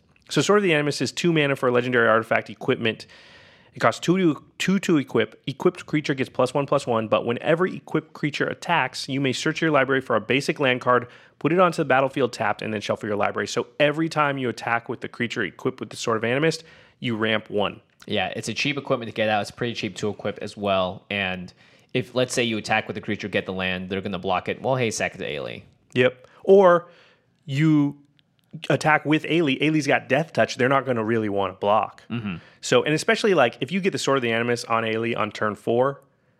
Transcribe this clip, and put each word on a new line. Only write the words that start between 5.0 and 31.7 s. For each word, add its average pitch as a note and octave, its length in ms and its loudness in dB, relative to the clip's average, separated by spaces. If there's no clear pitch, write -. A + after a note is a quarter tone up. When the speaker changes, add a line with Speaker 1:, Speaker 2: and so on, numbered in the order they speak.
Speaker 1:
Equipped - 400 -2
creature D#3 280 -2
gets B2+ 160 -4
plus B2+ 240 0
one, C#3+ 120 0
plus C#3 200 0
one, A2+ 220 0
but G#2 180 2
whenever D#3 400 0
equipped - 460 -6
creature C#3+ 340 -4
attacks, C#3+ 640 -4
you C3+ 120 -4
may C3+ 120 0
search D#3 280 -4
your D#3+ 100 0
library C3 300 2
for B2 160 0
a G#2+ 40 0
basic C#3 380 -2
land B2+ 220 2
card, B2 260 2
put D3 140 0
it F3+ 80 4
onto F3 160 4
the E3 80 0
battlefield C3 480 2
tapped, G#2+ 300 -2
and G#2+ 120 -4
then G#2 60 -4
shuffle G#2+ 280 -4
your G#2 80 -2
library. G2+ 300 -2
So - 220 -4
every D3+ 300 2
time D3 300 0
you B2+ 100 -2
attack A#2 400 -4
with A#2 120 -8
the A#2 80 -8
creature A#2 360 -4
equipped - 360 -6
with A2 100 -10
the - 60 -16
Sword A2+ 200 -2
of A2 60 -4
Animist, C#3+ 400 0
you A#2+ 180 -4
ramp A2 340 -2
one. G2+ 300 -2
Speaker 2:
Yeah, G2 280 -2
it's - 140 -8
a A2 60 -6
cheap C#3 240 -4
equipment A#2+ 320 -4
to - 40 -12
get G#2+ 140 0
out. G#2 140 2
It's - 100 -10
pretty A#2+ 220 -6
cheap G2 240 -6
to G#2+ 100 -4
equip G2+ 320 -6
as G#2 160 -12
well. F#2+ 540 -2
And F#2 420 -6
if, B2+ 220 -4
let's B2 180 0
say, B2+ 80 2
you A2+ 160 -2
attack A2 300 -2
with G#2 60 -8
the G#2 80 -10
creature, G#2 260 -6
get G2 180 -2
the F#2+ 60 -6
land, F#2 380 -4
they're G2 100 -4
gonna F#2+ 180 -6
block F2+ 300 -2
it. G2 140 -4
Well, B2+ 140 0
hey, A#2+ 140 0
sack - 240 -4
it F#2 40 -14
to - 60 -8
Ailey. C#2 380 -8
Speaker 1:
Yep. B2 340 2
Or F#3 460 6
you D3 540 2
attack D3+ 340 2
with D3+ 200 0
Ailey. D3+ 360 0
Ailey's D3+ 260 0
got A#2+ 220 2
Death C#3+ 240 0
Touch. A2 240 0
They're B2 120 2
not C3+ 180 2
gonna A#2 180 -2
really A2 240 0
wanna G2 260 -2
block. G2+ 560 0